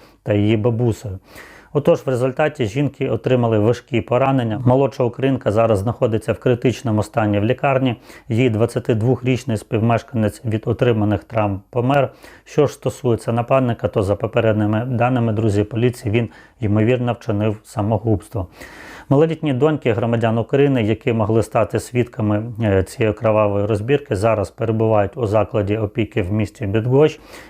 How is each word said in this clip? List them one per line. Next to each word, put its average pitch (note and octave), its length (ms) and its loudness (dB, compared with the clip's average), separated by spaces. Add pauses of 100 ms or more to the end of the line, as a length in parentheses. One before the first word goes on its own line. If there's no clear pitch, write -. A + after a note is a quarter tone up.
(220)
та A2+ 100 -2
її G#2 240 2
бабусею. A2 640 -2 (540)
Отож, D3+ 340 2
в - 20 -2
результаті C3 560 -2
жінки C3 440 -4
отримали A#2 500 0
важкі A#2 420 0
поранення. B2 680 0
Молодша B2+ 380 2
українка B2 460 -2
зараз A2+ 280 2
знаходиться A2 540 -2
в G#2+ 60 -6
критичному A#2+ 640 0
стані G#2 360 0
в G2+ 60 2
лікарні. C3 520 0 (320)
Її B2 220 2
двадцятидвохрічний A#2 1040 0
співмешканець A2 880 -2
від A2 220 -4
отриманих G#2+ 580 0
травм G2+ 360 -2 (100)
помер. B2+ 420 0 (320)
Що D3 220 2
ж B2 60 -6
стосується - 600 -2
нападника, A#2+ 560 0
то A2+ 140 0
за G2 140 0
попередніми A2 680 0
даними, A#2+ 460 0
друзі, G#2 320 0
поліції, A2+ 500 -2
він, A#2 140 0 (320)
ймовірно, A#2 520 2
вчинив G#2+ 520 -4
самогубство. G#2 800 -2 (640)
Малолітні D3+ 420 2
доньки C3+ 400 0
громадян A#2 460 0
України, C3+ 440 2
які G#2+ 300 0
могли A2 300 2
стати A2 380 -2
свідками, A2+ 720 -2 (100)
е, G2 200 2
цієї G#2 320 -2
кровавої G#2 520 2
розбірки, A2 500 0
зараз G#2 340 0
перебувають A2 680 0
у B2+ 100 -2
закладі G#2 500 0
опіки A2 460 -2
в F2+ 100 -4
місті G#2+ 340 -4
Бідгощ, B2 540 2 (300)